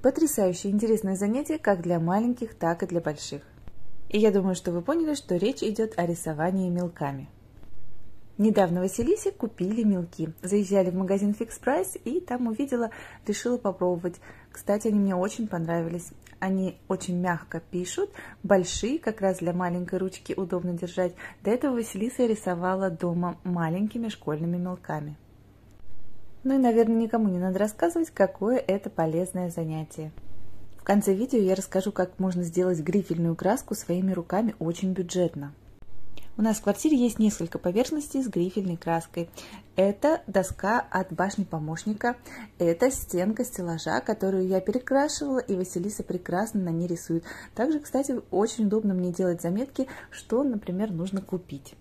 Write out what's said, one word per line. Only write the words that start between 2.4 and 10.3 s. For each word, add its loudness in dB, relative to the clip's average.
так 0
и -2
для 0
больших. -6
И 0
я 6
думаю, 2
что -4
вы -2
поняли, 0
что -2
речь 0
идет -2
о 0
рисовании 0
мелками. -4
Недавно 4
Василисе 0
купили -2
мелки. 0